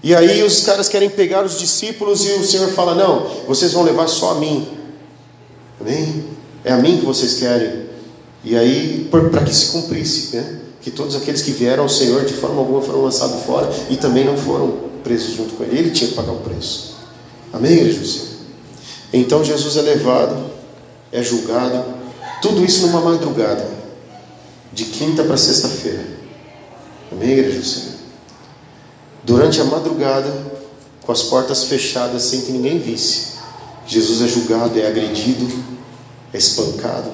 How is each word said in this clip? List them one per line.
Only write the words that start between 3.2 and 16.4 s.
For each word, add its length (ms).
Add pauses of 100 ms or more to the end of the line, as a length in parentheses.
vocês 260
vão 100
levar 260
só 220
a 60
mim." 300 (1120)
Amém? 440 (400)
"É 80
a 60
mim 200
que 60
vocês 300
querem." 520 (560)
E 140
aí, 540
por, 180
para 140
que 120
se 120
cumprisse, 680
né? 260 (200)
Que 100
todos 240
aqueles 280
que 100
vieram 320
ao 40
Senhor 360
de 80
forma 260
alguma 220
foram 220
lançados 420
fora 260 (200)
e 60
também 280
não 120
foram 540 (140)
presos 300
junto 200
com 80
ele. 160
Ele 120
tinha 180
que 80
pagar 160
o 80